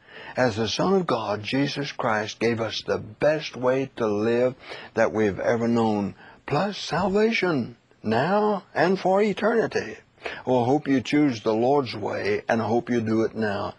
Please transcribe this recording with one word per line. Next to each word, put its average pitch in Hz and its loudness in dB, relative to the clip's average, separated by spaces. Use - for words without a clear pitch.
As 123 2
the 110 -2
Son 180 0
of 180 2
God, 107 -2
Jesus 139 -2
Christ 107 -2
gave 113 0
us - -6
the 98 -2
best 139 -2
way 127 0
to 117 -2
live 117 2
that 110 2
we've 101 0
ever 117 0
known, 107 2
plus 185 -2
salvation, 185 0
now 190 2
and 175 2
for 190 2
eternity. 196 0
Oh, 127 2
I 117 0
hope 143 2
you 135 4
choose 143 2
the 110 2
Lord's 123 2
way, 101 -2
and 113 2
I 104 -2
hope 120 0
you 117 0
do 110 2
it 101 -4
now. 101 -4